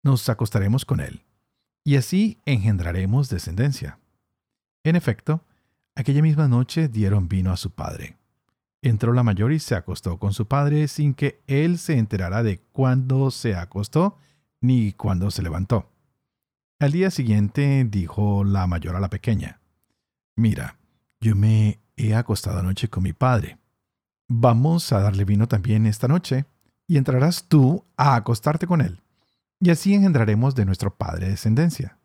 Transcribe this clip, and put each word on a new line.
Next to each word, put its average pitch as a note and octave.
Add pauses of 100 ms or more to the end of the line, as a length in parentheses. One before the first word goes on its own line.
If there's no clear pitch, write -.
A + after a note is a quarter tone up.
Nos C3+
acostaremos A2
con -
él, - (600)
y C#3+
así F#3+
engendraremos G2+
descendencia". F#2 (840)
En E3
efecto, D#3 (500)
aquella C#3
misma D#3
noche C3
dieron G2+
vino F#2
a F2+
su -
padre. - (640)
Entró A#2
la B2
mayor A2
y D#3
se -
acostó F2
con G2+
su G#2
padre D3
sin D3
que -
él D#3+
se D#3
enterara G#2+
de G2+ (120)
cuándo C3
se A2
acostó G#2 (420)
ni A#2+
cuándo G2
se -
levantó. F#2 (880)
Al C#3+
día F#3
siguiente C3
dijo G2+
la G2
mayor F2
a F#2
la G2
pequeña, - (760)
"Mira, G#2+ (440)
yo A2
me G#2+ (160)
he G#2+
acostado G2+
anoche F#2+
con F#2
mi F#2
padre. B2 (680)
Vamos A#2+
a A2
darle G2
vino G#2
también G#2+
esta G#2+
noche, C#3 (420)
y D#3+
entrarás C3+
tú D3 (120)
a C3+
acostarte C3+
con E3+
él, F2+ (580)
y F3
así G3
engendraremos C3
de A#2+
nuestro F#2+
padre F#2
descendencia". A#2